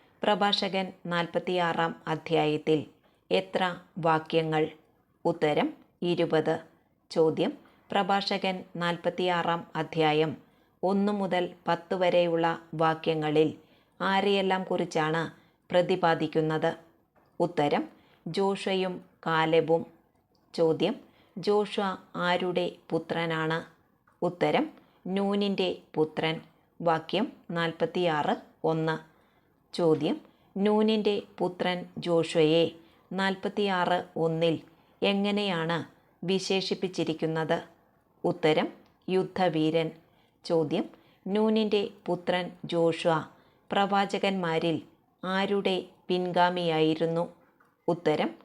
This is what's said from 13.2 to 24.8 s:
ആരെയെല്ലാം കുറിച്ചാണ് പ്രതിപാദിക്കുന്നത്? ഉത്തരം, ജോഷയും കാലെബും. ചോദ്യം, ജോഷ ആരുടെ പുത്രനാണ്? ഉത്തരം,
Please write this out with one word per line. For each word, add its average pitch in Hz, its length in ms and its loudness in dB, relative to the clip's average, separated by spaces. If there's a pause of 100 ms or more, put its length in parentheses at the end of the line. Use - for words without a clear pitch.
ആരെയെല്ലാം 190 640 2
കുറിച്ചാണ് 165 600 -2 (460)
പ്രതിപാദിക്കുന്നത്? 165 1000 2 (680)
ഉത്തരം, 156 420 0 (440)
ജോഷയും 190 680 -2 (280)
കാലെബും. 160 600 2 (720)
ചോദ്യം, 160 400 2 (420)
ജോഷ 202 380 0 (480)
ആരുടെ 180 420 0 (220)
പുത്രനാണ്? 160 680 -2 (680)
ഉത്തരം, 180 420 0 (420)